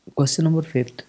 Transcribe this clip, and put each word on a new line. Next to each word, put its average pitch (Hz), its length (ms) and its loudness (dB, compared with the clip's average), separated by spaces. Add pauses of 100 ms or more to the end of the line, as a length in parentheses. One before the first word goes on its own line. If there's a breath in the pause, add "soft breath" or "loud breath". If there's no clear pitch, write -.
(140)
Question 147 300 0
number 160 180 2
fifth, 127 460 -4